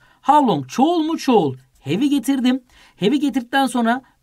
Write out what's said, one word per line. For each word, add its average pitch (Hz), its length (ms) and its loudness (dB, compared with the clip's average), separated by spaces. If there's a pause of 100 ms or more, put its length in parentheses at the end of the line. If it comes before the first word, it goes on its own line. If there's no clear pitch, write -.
(220)
How 285 260 4
long? 147 200 -2
Çoğul 311 360 0
mu? 320 140 -4
Çoğul. 170 380 0 (280)
Have'i 208 260 -2
getirdim. 262 540 0 (360)
Have'i 247 200 0
getirdikten 262 460 -2
sonra 247 360 -2 (220)